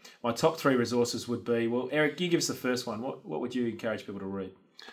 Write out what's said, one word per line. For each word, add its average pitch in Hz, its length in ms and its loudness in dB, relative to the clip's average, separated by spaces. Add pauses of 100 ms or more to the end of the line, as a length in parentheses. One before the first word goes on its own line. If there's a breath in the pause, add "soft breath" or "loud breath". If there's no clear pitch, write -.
(220 soft breath)
My 117 100 2
top 160 260 2
three 139 160 4
resources 120 540 2
would 120 160 -4
be, 117 220 2
well, 123 260 -2
Eric, 151 280 2
you 180 80 2
give 165 100 4
us 143 80 0
the 135 80 -2
first 127 320 -2
one. 110 160 -6
What, - 240 -8
what 151 140 -4
would 123 140 -4
you 123 120 0
encourage 107 400 -4
people 98 140 -8
to 98 60 -8
read? 95 260 -6 (400 loud breath)